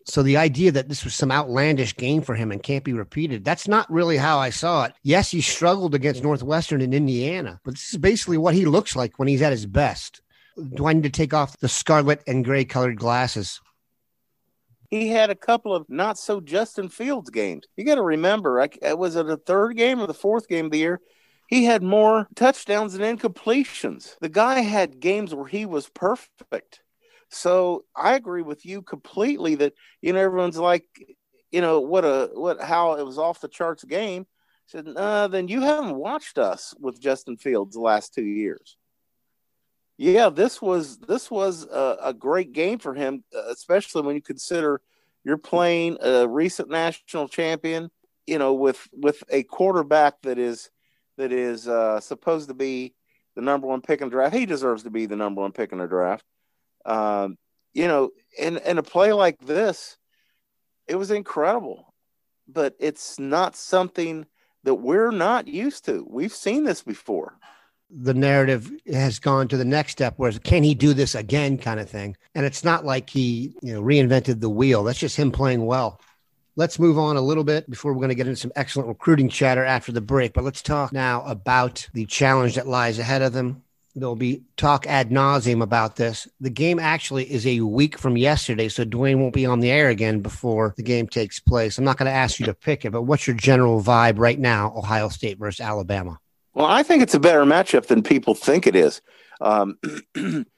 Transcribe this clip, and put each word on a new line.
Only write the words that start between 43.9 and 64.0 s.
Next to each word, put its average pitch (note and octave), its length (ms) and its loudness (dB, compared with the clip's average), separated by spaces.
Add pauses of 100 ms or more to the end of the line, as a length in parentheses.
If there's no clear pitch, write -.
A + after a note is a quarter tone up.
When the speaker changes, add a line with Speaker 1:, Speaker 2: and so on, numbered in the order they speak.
Speaker 2:
when C#3+ 140 -4
you D3 60 -8
consider D3 600 -4 (420)
you're C3+ 140 -2
playing E3+ 640 0
a B2 260 4
recent D3 420 -2
national E3 580 -4
champion, E3 640 -6 (340)
you D3+ 140 -4
know, C3+ 160 2
with, C3 380 0
with C#3+ 360 -2
a C#3 140 0
quarterback D3+ 800 2
that B2+ 160 -4
is, A#2+ 320 -6 (460)
that C3 140 -4
is, A#2+ 360 -4
uh, A2+ 320 0
supposed D#3 480 -4
to C3 80 -12
be C3 400 -6 (400)
the A#2 80 -8
number C#3 240 -2
one C3 140 -4
pick D3 200 -2
in C#3 60 -6
the A#2+ 40 -8
draft. C3 220 0
He B3 140 -2
deserves C3 360 -2
to A#2+ 60 -14
be A2 160 -4
the G#2 120 -8
number G2+ 240 -4
one G2 100 -4
pick A2 200 -8
in F#2+ 60 -10
the F2+ 100 -6
draft. F2+ 380 -2 (580)
Um, G#2 540 -4 (340)
you D#3+ 160 -2
know, C#3+ 220 2 (300)
in, E3 180 -4
in E3 220 -2
a D3 40 -4
play G3 300 2
like F#3 240 2
this, E3 600 -4 (920)
it D#3 80 -4
was G3 160 -4
incredible, G3 840 -4 (540)
but C#3 320 -4
it's - 400 -8
not D3 360 -2
something E3+ 720 -4 (380)